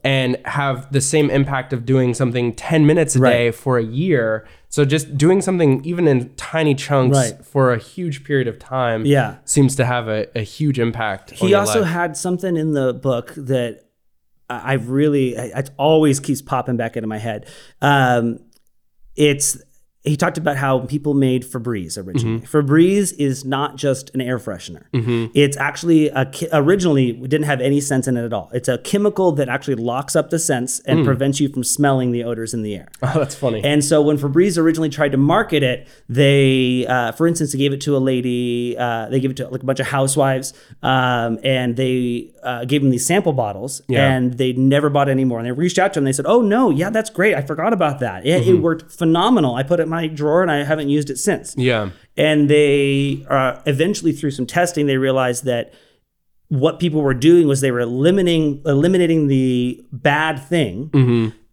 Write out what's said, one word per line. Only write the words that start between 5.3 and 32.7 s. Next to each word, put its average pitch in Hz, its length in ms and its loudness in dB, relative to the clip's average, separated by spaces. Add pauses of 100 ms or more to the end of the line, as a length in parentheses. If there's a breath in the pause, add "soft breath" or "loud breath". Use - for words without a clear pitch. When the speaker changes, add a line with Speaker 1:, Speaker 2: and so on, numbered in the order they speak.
Speaker 1:
something 165 440 2
even 170 220 -2
in 127 300 2
tiny 156 380 0
chunks 135 420 2
Speaker 2:
Right. 120 280 -2
Speaker 1:
for 131 280 2
a 117 60 0
huge 156 460 -8
period 135 240 0
of 107 100 -8
time 117 480 -2
Speaker 2:
Yeah. 127 380 0
Speaker 1:
seems 135 320 2
to 127 80 0
have 120 240 -2
a, 107 180 -2 (120)
a 110 40 -2
huge 139 360 -2
impact 113 540 -4
Speaker 2:
He - 140 -2
Speaker 1:
on 190 40 4
your 202 100 6
Speaker 2:
also 214 200 0
Speaker 1:
life. 170 100 0
Speaker 2:
had 175 260 -4
something 180 400 -4
in 156 180 0
the 131 200 0
book 123 420 -4
that 127 440 -4 (680)
I, 120 100 -8
I 123 160 -4
really, 131 640 0
I, 120 60 -8 (160)
it 139 180 -8
always 151 420 4
keeps 135 220 -4
popping 123 340 -4
back 113 200 -6
into 113 120 -6
my 107 100 -8
head. 107 280 -8 (340 loud breath)
Um, 123 600 2 (760)
it's, 143 440 0 (420)
he 151 140 0
talked 170 220 -2
about 156 180 -2
how 135 300 0
people 143 260 -4
made 127 320 2
Febreze 110 580 -8
originally. 113 380 -4
Speaker 1:
Mm-hmm. - 180 -6
Speaker 2:
Febreze 170 600 4
is 135 260 -2
not 139 320 -4
just 135 380 -4
an 131 80 -2
air 123 160 -4
freshener. 90 460 -12 (100)
Speaker 1:
Mm-hmm. 117 400 -2
Speaker 2:
It's 143 240 2
actually 151 500 2
a 131 160 -2
che-, 151 300 -8
originally 147 580 2
didn't 135 320 -4
have 143 160 -2
any 139 220 0
scent 135 260 -2
in 123 80 0
it 117 80 -4
at 110 80 -6
all. 101 220 -6
It's 123 120 -4
a 123 120 -2
chemical 202 540 0
that 139 180 -2
actually 135 240 -4
locks 120 420 -4
up 156 140 0
the 165 80 -2
scents 127 480 -2
and 156 140 2
Speaker 1:
Mm. 139 40 2
Speaker 2:
prevents 135 340 0
you 143 120 0
from 135 140 -6
smelling 131 480 0
the 120 120 -4
odors 113 300 -6
in 113 80 -4
the 104 140 -6